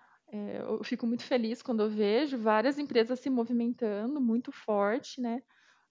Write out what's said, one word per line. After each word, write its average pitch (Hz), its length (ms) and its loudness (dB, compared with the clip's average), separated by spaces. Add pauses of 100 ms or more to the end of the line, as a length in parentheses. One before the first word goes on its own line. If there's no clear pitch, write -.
(320)
É, 202 300 -6
eu 220 220 -4
fico 233 240 -4
muito 240 160 -2
feliz 233 380 0
quando 220 220 0
eu 214 60 2
vejo 214 480 2
várias 220 400 2
empresas 247 420 0
se 285 100 -4
movimentando 233 920 0
muito 240 320 0
forte, 214 680 -2
né, 240 200 -4 (500)